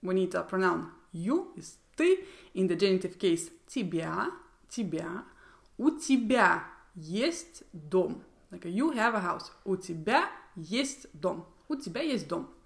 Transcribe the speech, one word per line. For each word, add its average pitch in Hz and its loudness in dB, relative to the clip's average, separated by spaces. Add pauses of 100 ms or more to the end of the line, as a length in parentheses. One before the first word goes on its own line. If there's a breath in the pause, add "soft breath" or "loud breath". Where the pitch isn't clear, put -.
We 185 -4
need 185 2
a 175 -2
pronoun. 180 0 (220)
You 220 -2
is - -16 (200)
ты. 370 4 (300 loud breath)
In 185 2
the 175 2
genitive 185 2
case, 165 0 (160)
тебя, 170 -2 (380)
тебя. 175 -6 (540 loud breath)
У 269 4
тебя 220 4 (320)
есть 196 -4 (100)
дом. 165 0 (280)
Like, 180 -16
you 214 0
have 233 2
a 208 0
house. 175 -4 (120)
У 190 0
тебя 185 0 (260)
есть 196 -4
дом. 165 -4 (220)
У 294 -2
тебя 240 -6
есть 254 0
дом. - -4 (160)